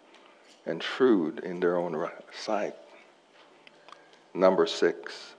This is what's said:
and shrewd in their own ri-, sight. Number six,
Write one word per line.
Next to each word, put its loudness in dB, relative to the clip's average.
and -6
shrewd 2
in -8
their 2
own -4
ri-, -4
sight. -4
Number 4
six, -2